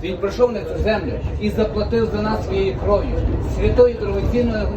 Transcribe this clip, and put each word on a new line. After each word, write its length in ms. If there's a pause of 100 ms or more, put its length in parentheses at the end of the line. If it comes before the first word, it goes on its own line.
Він 140
прийшов 360
на 80
цю 220
землю 300 (280)
і 100
заплатив 680
за 60
нас 240
своєю 380
кров'ю, 300 (420)
святою 440
дорогоцінною 760